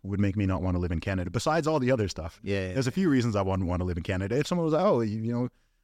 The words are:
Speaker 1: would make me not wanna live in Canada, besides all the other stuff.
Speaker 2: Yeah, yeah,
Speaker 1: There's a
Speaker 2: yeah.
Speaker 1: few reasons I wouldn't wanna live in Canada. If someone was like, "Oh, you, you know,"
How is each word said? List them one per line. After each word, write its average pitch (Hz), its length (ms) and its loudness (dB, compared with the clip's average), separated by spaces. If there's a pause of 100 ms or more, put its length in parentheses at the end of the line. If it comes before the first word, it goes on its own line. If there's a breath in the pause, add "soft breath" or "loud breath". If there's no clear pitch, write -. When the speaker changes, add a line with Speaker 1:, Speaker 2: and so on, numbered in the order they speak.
Speaker 1:
would 95 160 -2
make 101 160 2
me 104 100 2
not 92 160 0
wanna 90 180 0
live 87 120 0
in 85 80 0
Canada, 90 300 -2
besides 151 380 0
all 156 120 2
the 127 120 2
other 110 160 2
stuff. 82 360 -10
Speaker 2:
Yeah, 98 240 -2
yeah, 90 60 -6
Speaker 1:
There's 127 140 0
a - 20 0
Speaker 2:
yeah. 120 60 -6
Speaker 1:
few 190 140 2
reasons 120 260 4
I 101 60 2
wouldn't 95 280 0
wanna 90 160 0
live 87 120 -2
in 82 60 -6
Canada. 98 340 -2
If 147 100 0
someone 175 180 -2
was 156 80 0
like, 170 120 2
"Oh, 160 160 4
you, 110 200 -2
you 113 100 -4
know," 120 180 -2 (340)